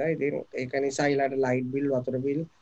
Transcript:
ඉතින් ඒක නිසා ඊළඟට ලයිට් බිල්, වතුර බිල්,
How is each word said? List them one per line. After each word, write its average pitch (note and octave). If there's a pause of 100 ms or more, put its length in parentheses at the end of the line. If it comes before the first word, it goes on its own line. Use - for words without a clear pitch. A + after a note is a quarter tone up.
ඉතින් D3 (160)
ඒක B2+
නිසා C#3
ඊළඟට C3+
ලයිට් B2+
බිල්, C#3+
වතුර B2+
බිල්, C#3+ (200)